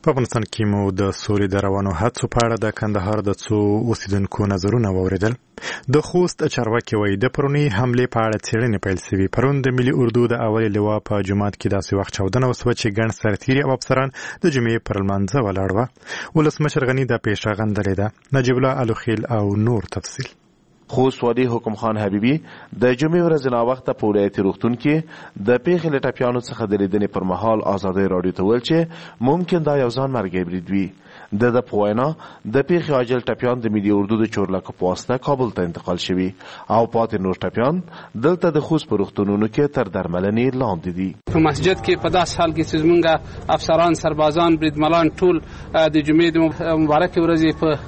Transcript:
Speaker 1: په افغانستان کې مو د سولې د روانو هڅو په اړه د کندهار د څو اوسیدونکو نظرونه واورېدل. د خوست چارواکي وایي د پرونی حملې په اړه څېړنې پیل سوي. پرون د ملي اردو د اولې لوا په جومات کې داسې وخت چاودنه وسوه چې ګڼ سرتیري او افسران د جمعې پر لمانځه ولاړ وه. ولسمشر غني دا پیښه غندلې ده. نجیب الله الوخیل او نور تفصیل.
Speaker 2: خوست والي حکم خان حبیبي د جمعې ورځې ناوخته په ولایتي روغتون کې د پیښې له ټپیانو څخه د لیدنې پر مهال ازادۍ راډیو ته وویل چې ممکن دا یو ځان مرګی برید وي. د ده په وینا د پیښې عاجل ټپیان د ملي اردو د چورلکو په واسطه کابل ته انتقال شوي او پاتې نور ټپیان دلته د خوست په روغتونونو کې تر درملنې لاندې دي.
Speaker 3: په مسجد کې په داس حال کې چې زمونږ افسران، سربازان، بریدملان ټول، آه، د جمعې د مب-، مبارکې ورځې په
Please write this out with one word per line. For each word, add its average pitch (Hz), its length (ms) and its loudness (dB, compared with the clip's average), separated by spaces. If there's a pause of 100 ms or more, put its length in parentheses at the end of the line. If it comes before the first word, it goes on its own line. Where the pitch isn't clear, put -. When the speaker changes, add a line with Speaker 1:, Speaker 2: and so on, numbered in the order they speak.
Speaker 1:
په - 100 0
افغانستان 123 420 0
کې 113 200 -2
مو 101 260 2
د 98 140 2
سولې 101 400 0
د 98 120 0
روانو 98 280 0
هڅو 110 420 -2
په 131 100 2
اړه 113 200 0
د 107 140 0
کندهار 104 480 -2
د 101 140 0
څو 107 180 -2 (300)
اوسیدونکو 101 640 -2
نظرونه 101 440 0
واورېدل. 92 380 0 (600)
د 151 120 4
خوست 180 380 0 (100)
چارواکي 117 420 0
وایي 101 280 0
د 127 120 2
پرونی 147 300 0 (100)
حملې 123 380 0
په 117 100 2
اړه 110 220 0
څېړنې 113 380 0
پیل 95 140 -2 (100)
سوي. 95 280 0
پرون 135 240 2
د 127 160 0
ملي 127 160 2
اردو 120 400 2
د - 20 0 (120)
اولې 110 300 2
لوا 104 200 2 (140)
په 104 180 0
جومات 101 320 0
کې - 160 -2
داسې 95 240 -2
وخت - 160 -6
چاودنه 113 320 0
وسوه 123 320 0
چې 104 160 -2
ګڼ 113 120 2 (120)
سرتیري 131 480 0
او 131 80 0
افسران 131 400 -2 (260)
د - 20 -14 (120)
جمعې 117 320 0
پر 98 160 -2
لمانځه 98 400 0
ولاړ 95 320 0
وه. 120 100 2 (480)
ولسمشر 151 560 2
غني 135 140 2
دا 120 140 0 (100)
پیښه 107 220 0 (100)
غندلې 104 400 0
ده. 101 60 0 (260)
نجیب 131 240 2
الله 131 260 2
الوخیل 113 560 -2
او 101 180 0
نور 107 260 0 (140)
تفصیل. - 400 -12 (540)
Speaker 2:
خوست 127 340 0
والي 120 220 2
حکم 113 340 -2
خان 110 180 -2
حبیبي 104 340 0 (500)
د 127 180 4
جمعې 165 260 2
ورځې 139 280 0
ناوخته 123 440 0
په 113 80 -2
ولایتي 101 400 2
روغتون 113 280 0
کې 147 200 0 (540)
د 123 180 4
پیښې 175 280 0
له 139 120 2
ټپیانو 123 420 0
څخه 117 180 -4
د 98 160 2
لیدنې 101 320 0
پر 95 180 -2
مهال 107 300 0 (120)
ازادۍ 95 400 0
راډیو 90 240 0
ته 95 60 0
وویل 120 240 2
چې 165 100 2 (500)
ممکن 165 400 0
دا 147 140 2
یو 120 160 0
ځان 135 180 -2
مرګی 92 320 -2
برید 87 220 -6
وي. 98 180 0 (540)
د 120 120 4
ده 123 140 4
په - 100 -4
وینا 107 280 2 (480)
د - 20 4 (120)
پیښې 165 300 0
عاجل 123 300 0
ټپیان 123 340 -2
د 110 120 -2
ملي 104 200 2
اردو 101 240 0
د 110 160 0
چورلکو 95 440 -4
په 92 80 -2
واسطه 90 400 -2
کابل 131 320 0
ته 90 100 0
انتقال 87 380 -6
شوي 92 200 0 (500)
او 113 60 4 (120)
پاتې 110 320 -2
نور 92 180 -2
ټپیان 120 360 -2 (460)
دلته 175 300 2
د 143 100 0
خوست 156 240 -2
په 104 120 0
روغتونونو 101 440 0
کې 143 320 0
تر 120 160 0
درملنې 101 680 0
لاندې 90 360 -2
دي. 92 120 -2 (240)
Speaker 3:
په 165 120 4
مسجد 151 380 0
کې 180 180 0
په 165 140 -2
داس 170 220 0
حال 165 180 2
کې 160 140 0
چې 165 120 -2
زمونږ 170 200 4 (540)
افسران، 165 460 2
سربازان، 156 600 2
بریدملان 156 480 2 (100)
ټول، 180 200 4
آه، - 540 0
د - 20 6 (100)
جمعې 160 280 4
د 165 100 4
مب-، 156 180 0 (220)
مبارکې 160 380 2
ورځې 160 280 4 (100)
په 165 80 2 (200)